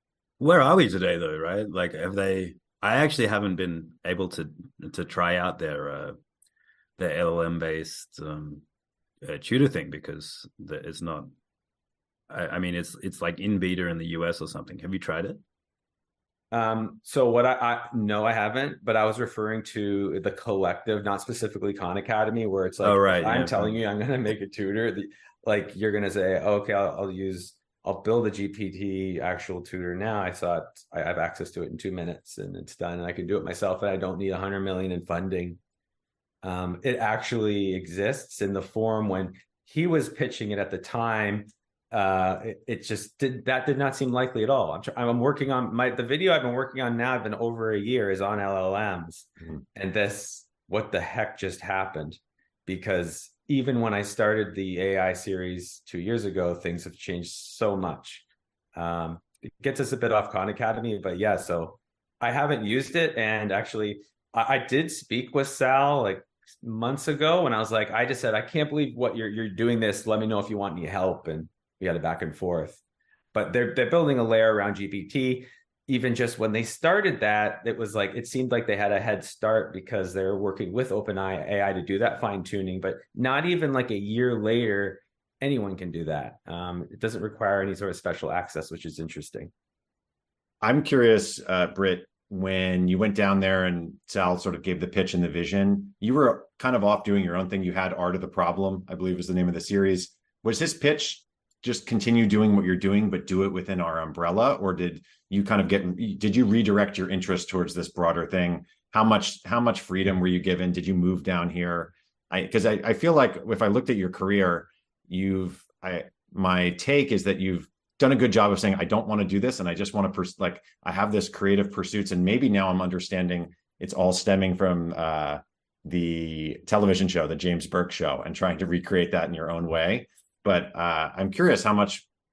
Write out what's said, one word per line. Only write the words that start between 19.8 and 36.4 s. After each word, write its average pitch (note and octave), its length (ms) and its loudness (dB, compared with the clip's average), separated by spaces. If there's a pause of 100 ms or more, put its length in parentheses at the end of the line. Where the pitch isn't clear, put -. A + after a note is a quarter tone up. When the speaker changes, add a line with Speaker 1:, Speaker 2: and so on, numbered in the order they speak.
Speaker 2:
the G2 100 -2
collective, G2+ 760 -2
not G2+ 160 -2
specifically G2+ 540 -4
Khan F#2+ 240 -4
Academy, A2 480 0
where F#2+ 180 0
it's F#2 140 -6
like, G2 100 2
Speaker 1:
Oh, G2+ 80 6
right, G2 300 4
Speaker 2:
I'm A#2 140 2
Speaker 1:
yeah, B2+ 60 0
Speaker 2:
telling G#2+ 280 0
Speaker 1:
yeah. A2+ 60 -2
Speaker 2:
you, A2 80 -2
I'm G#2 120 -2
gonna B2+ 160 0
make G#2+ 240 -2
a G2 80 -6
tutor. G#2 420 -2
The, G2 140 -6 (400)
like, G#2 300 0
you're G#2 180 0
gonna G2+ 180 0
say, F#2 280 2
"Okay, G#2 340 2
I'll, G2 280 2
I'll G2 100 -4
use, F#2 420 -6 (300)
I'll F#2+ 200 -4
build A2+ 240 2
a G#2 40 0
G G2 180 -4
P G2+ 220 -8
T F#2+ 500 -4
actual F2+ 420 -4
tutor F2+ 320 -8
now." G#2 260 -4
I F#2 120 -4
saw F2 260 -2
it, D#2 60 -6 (280)
I - 80 -4
have E2+ 180 -4
access E2 340 -4
to E2+ 100 -8
it - 80 -8
in D#2 80 -12
two F#2+ 140 -6
minutes F2 460 -10
and F#2 160 -10
it's - 220 -16
done F2 220 -6
and F2 80 -8
I F2 60 -4
can F2+ 140 -8
do F2+ 120 0
it F2 60 -6
myself F#2 380 -2
and G2+ 80 0
I F#2+ 60 0
don't F#2 220 -4
need G2 120 -2
a F2+ 60 -2
hundred G2 240 -4
million F#2+ 320 -4
in F2 140 -6
funding. F2 500 -4 (840)